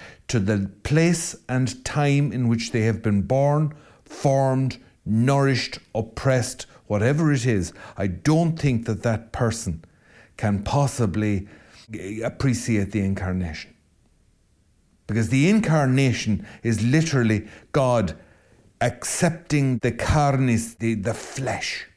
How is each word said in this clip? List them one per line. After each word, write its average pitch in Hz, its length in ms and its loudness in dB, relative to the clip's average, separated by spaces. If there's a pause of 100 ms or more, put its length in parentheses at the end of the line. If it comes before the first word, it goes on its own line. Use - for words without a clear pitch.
(260)
to 120 140 0
the 98 320 0 (100)
place 165 540 2 (120)
and 127 360 -2
time 143 480 2
in 120 160 0
which 113 240 -2
they 117 80 0
have 107 200 0
been 104 220 0
born, 143 520 2 (300)
formed, 135 760 0 (280)
nourished, 131 720 2 (160)
oppressed, 120 720 -2 (220)
whatever 143 440 2
it 127 140 0
is, 98 260 0 (240)
I 98 120 -2
don't 160 500 0
think 123 280 0
that 110 180 -4
that 113 260 -2
person 104 540 -4 (520)
can 101 280 -2
possibly 107 840 0 (760)
appreciate 113 680 -2
the 107 100 -2
incarnation. 95 720 -4 (1300)
Because 107 220 0
the 135 200 4
incarnation 135 960 2 (200)
is 104 180 0
literally 127 640 2 (240)
God 120 460 0 (640)
accepting 139 1000 -2
the 117 140 0
karnis, 131 840 2
the, 113 160 -2
the 104 200 -4
flesh. - 720 -8 (100)